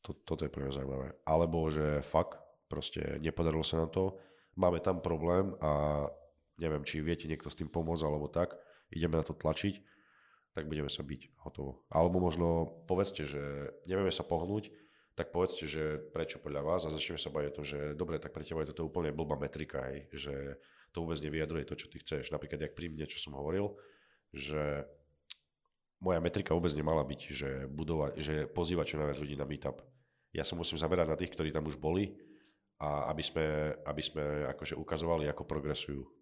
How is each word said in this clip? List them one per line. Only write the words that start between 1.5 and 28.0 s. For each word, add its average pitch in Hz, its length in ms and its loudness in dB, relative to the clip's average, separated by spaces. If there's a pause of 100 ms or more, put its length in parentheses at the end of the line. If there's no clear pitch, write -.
že 76 320 4
fakt, - 400 0 (240)
proste 73 560 -4
nepodarilo 80 400 2
sa 80 240 2
nám 78 80 -8
to, 95 240 2 (400)
máme 87 240 6
tam 90 240 2
problém 87 560 4
a 73 440 4 (520)
neviem, 78 240 0
či 76 240 -4
viete 82 240 0
niekto 78 240 -4
s - 40 -14
tým 80 120 -6
pomôcť, 82 320 0
alebo 73 320 0
tak, - 240 2 (320)
ideme 80 320 2
na - 40 0
to 76 120 -6
tlačiť, 95 400 0 (760)
tak 76 160 -4
budeme 76 200 0
sa 71 160 -6
biť, 69 280 -10 (120)
hotovo. - 440 -8
Alebo 87 320 6
možno 85 440 4 (200)
povedzte, 92 400 2
že 71 480 -6 (160)
nevieme 95 240 4
sa - 80 -2
pohnúť, 90 480 0 (440)
tak - 160 -4
povedzte, 87 400 0
že 76 400 -2
prečo - 320 -4
podľa 71 240 -4
vás 87 200 4
a 76 80 -2
začneme 76 280 -4
sa 76 80 -4
baviť 73 240 0
o - 80 -10
tom, 73 40 -6
že 73 280 -4
dobre, 80 240 -2
tak 76 160 -8
pre 78 80 -8
teba 78 240 -2
je 76 80 -10
toto 80 160 -4
úplne 78 240 0
blbá 76 240 0
metrika, 71 560 -4
hej, 71 160 -12
že 71 240 -8 (560)
to 85 160 -4
vôbec 80 160 -2
nevyjadruje 76 480 -2
to, 73 80 -6
čo - 120 -12
ty - 120 -14
chceš. 76 320 -4
Napríklad, 76 240 -4
jak 76 160 -4
pri 85 160 -6
mne, 78 160 -6
čo - 160 -8
som 71 160 -8
hovoril, 92 400 0 (560)
že 73 560 -2 (1120)
moja 90 160 4
metrika 85 400 2
vôbec 85 160 4
nemala 76 320 4
byť, 71 240 -6
že 69 200 -4 (200)
budovať, 76 480 0